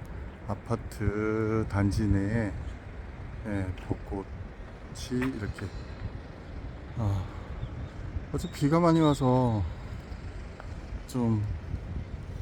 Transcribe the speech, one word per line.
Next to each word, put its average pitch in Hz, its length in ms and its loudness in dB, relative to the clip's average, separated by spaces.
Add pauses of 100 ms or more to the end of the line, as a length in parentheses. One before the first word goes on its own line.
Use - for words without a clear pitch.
(480)
아파트 107 1200 2
단지 101 400 4
내에, 101 460 4 (920)
예, 98 200 0 (180)
벚꽃이 - 1300 -6
이렇게, 123 460 -2 (1300)
아, 98 280 2 (1080)
어제 151 160 -2
비가 151 300 6
많이 165 220 8
와서 127 600 6 (1500)
좀 113 360 2 (1000)